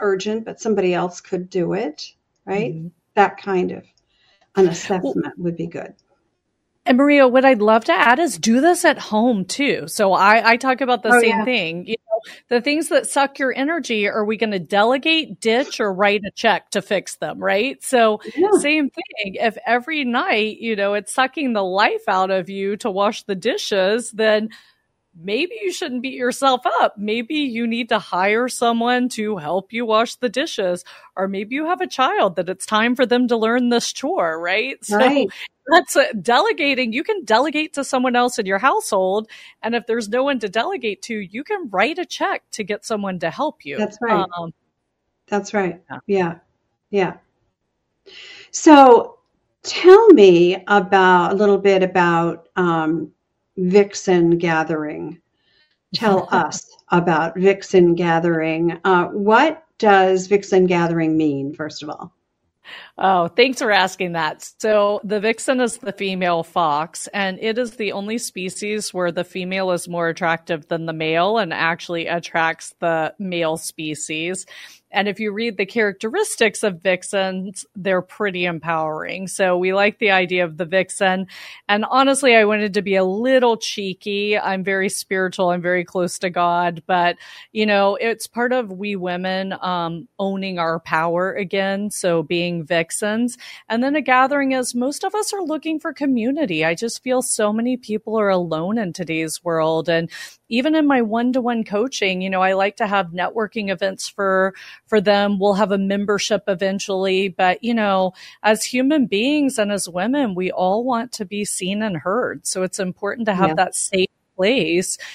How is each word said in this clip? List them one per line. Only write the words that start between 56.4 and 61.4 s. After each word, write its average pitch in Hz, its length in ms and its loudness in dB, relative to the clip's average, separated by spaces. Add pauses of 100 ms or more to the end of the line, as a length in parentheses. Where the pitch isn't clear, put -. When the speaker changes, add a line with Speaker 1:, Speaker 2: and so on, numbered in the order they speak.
Speaker 1:
about 170 460 2
Vixen 185 580 4
Gathering. 165 880 0
Uh, 180 220 2
what 226 580 2 (140)
does 190 500 4
Vixen 196 380 4
Gathering 165 500 2
mean, 143 380 0